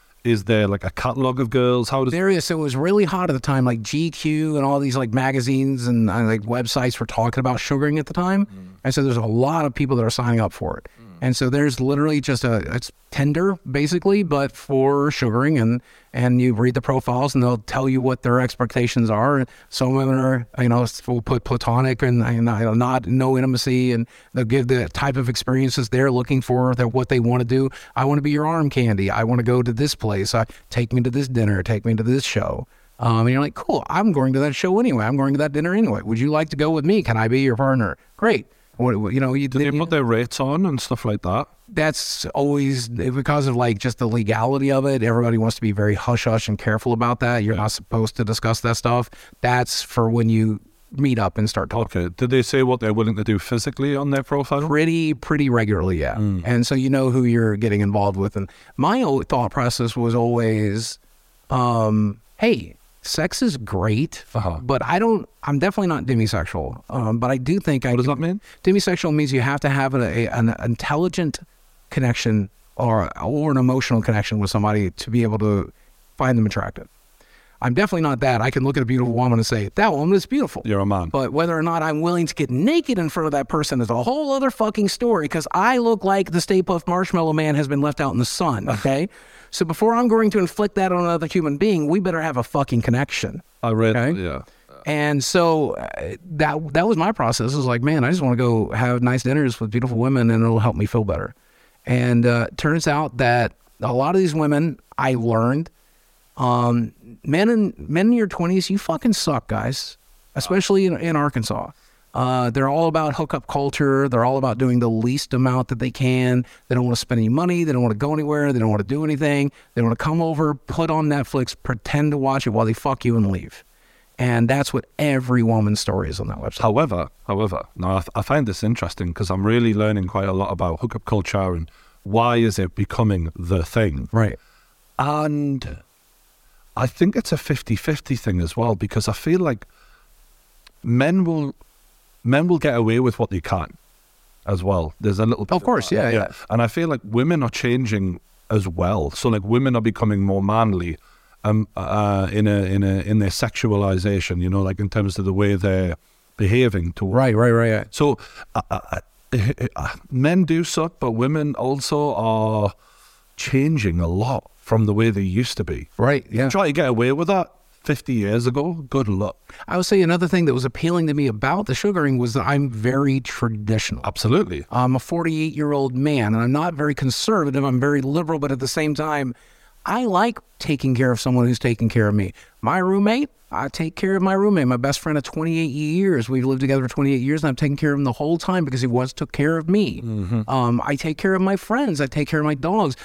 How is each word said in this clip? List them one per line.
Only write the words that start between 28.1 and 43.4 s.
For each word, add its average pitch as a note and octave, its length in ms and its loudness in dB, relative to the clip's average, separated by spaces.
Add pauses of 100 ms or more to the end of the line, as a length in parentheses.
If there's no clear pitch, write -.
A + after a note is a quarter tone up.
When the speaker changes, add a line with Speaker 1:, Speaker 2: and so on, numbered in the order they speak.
Speaker 2:
be D3 80 0
your D3 160 0
arm D#3+ 240 0
candy. G#2+ 400 2
I A2 140 0
wanna A#2+ 180 2
go B2 200 2
to A#2+ 100 -2
this C#3 220 -2
place. G2+ 400 -2
I, A2+ 100 2 (260)
take A#2+ 220 -2
me B2+ 80 2
to B2 100 0
this C3+ 180 -2
dinner, G#2 360 0
take G#2+ 220 -2
me A2+ 80 2
to A2 80 0
this B2+ 220 0
show." - 420 -4 (340)
Um, A#2 200 2
and A#2 100 4
you're C3 100 2
like, D3 140 -2
"Cool, - 340 -2
I'm F#3+ 240 2
going C3 220 2
to C3+ 60 2
that C#3+ 140 0
show F#3 260 0
anyway. C3+ 260 2
I'm C3+ 100 0
going C3+ 160 2
to C#3+ 60 0
that D3 140 -2
dinner D#3 220 -2
anyway. C#3+ 300 2
Would A2+ 160 -2
you C#3+ 100 2
like D3+ 200 0
to D3+ 60 -8
go D3+ 140 2
with D#3 140 0
me? F#3+ 180 4
Can A#2+ 140 0
I A2 100 2
be B2+ 140 2
your C3 160 2
partner?" B2+ 400 2 (220)
Great. G3 280 2 (300)
What, B2 220 0
what, G#2 140 -2
you C3 60 0
know, C3 160 0
you, C#3 140 -2
Speaker 1:
Do C3 100 -2
they D3 60 2
Speaker 2:
you D3 80 0
Speaker 1:
put D#3+ 180 -2
their D3+ 140 2
rates A#2 340 0
on C#3+ 260 0
and D3 160 0
stuff - 240 -6
like G#2 180 -2
that? G#2 260 -2 (200)
Speaker 2:
That's D#3 580 -4
always, C#3 640 0
because C3+ 600 -2